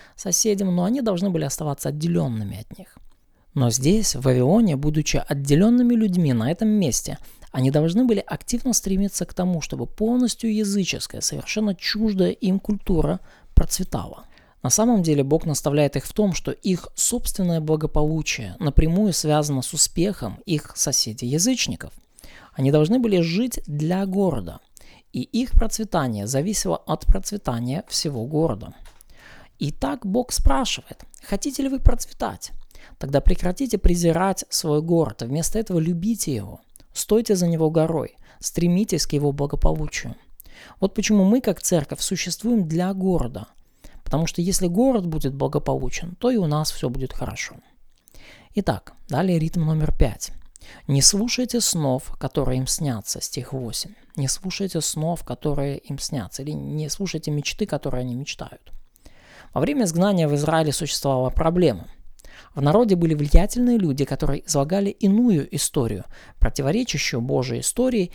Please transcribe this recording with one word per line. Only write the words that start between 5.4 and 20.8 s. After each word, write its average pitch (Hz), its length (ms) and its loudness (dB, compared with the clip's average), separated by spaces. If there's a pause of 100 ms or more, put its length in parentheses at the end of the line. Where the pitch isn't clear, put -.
людьми 185 400 2
на 117 180 2
этом 214 180 0
месте, 170 480 0 (340)
они 131 180 2
должны 165 360 2
были 214 200 2
активно - 480 -4
стремиться 196 520 -2
к - 80 -14
тому, 180 280 -2
чтобы 131 260 -8
полностью 226 680 0
языческая, 202 640 -2
совершенно 196 540 -2
чуждая 202 560 0
им 190 280 0
культура 175 600 0 (340)
процветала. - 720 0 (380)
На 131 60 0
самом 220 320 4
деле 151 220 4
Бог 147 220 2
наставляет 147 500 0
их 139 100 -4
в - 80 -12
том, 202 200 2
что - 180 -4
их - 420 -2
собственное 180 640 -2
благополучие 151 1000 0
напрямую 170 520 4
связано 147 520 0
с - 100 -8
успехом 165 720 -2
их - 300 -4
соседей-язычников. 147 1160 -2 (600)